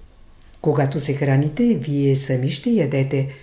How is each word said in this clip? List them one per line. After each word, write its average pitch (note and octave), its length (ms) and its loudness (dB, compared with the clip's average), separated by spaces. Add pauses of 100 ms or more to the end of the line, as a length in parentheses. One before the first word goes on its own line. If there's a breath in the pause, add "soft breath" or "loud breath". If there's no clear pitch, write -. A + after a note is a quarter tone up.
(600)
Когато C#3+ 380 0
се C3+ 140 -2
храните, D3 600 2
вие C#3 400 0
сами C3+ 360 -2
ще - 180 -6
ядете. C#3 600 0 (140)